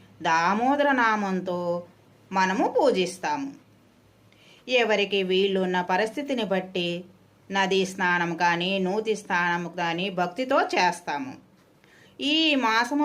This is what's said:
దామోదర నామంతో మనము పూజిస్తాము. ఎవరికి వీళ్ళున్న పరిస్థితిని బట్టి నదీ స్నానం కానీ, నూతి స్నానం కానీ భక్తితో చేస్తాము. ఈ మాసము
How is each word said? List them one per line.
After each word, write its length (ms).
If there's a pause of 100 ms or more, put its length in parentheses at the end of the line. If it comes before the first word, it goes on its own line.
(280)
దామోదర 600 (140)
నామంతో 580 (760)
మనము 280 (120)
పూజిస్తాము. 760 (1300)
ఎవరికి 380 (100)
వీళ్ళున్న 480 (120)
పరిస్థితిని 640
బట్టి 340 (680)
నదీ 340
స్నానం 420 (100)
కానీ, 280 (160)
నూతి 340
స్నానం 480 (120)
కానీ 260 (140)
భక్తితో 380 (140)
చేస్తాము. 760 (800)
ఈ 340
మాసము 420